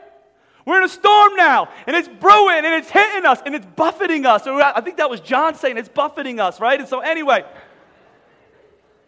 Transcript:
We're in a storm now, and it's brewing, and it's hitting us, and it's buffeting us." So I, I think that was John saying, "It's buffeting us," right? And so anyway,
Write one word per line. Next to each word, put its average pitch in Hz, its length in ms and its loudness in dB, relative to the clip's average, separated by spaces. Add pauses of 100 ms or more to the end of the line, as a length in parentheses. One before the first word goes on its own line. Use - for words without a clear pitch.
(680)
We're 339 100 -2
in 370 80 2
a 359 40 -4
storm 415 480 4
now, 269 340 0 (160)
and 285 100 -4
it's 349 100 -4
brewing, 392 520 2
and 302 80 -4
it's 320 240 -4
hitting 403 340 0
us, 269 200 2
and 285 100 -8
it's 233 100 -10
buffeting 320 600 -4
us." 214 180 2
So 269 160 -4
I, 277 160 2
I 233 60 -2
think 359 160 -10
that 302 100 -2
was 233 120 -10
John 302 340 -4
saying, 254 240 -6
"It's 226 100 -12
buffeting 277 500 -6
us," 185 220 -4
right? 262 180 0
And 277 80 -12
so 254 140 -8
anyway, 285 440 -2 (1600)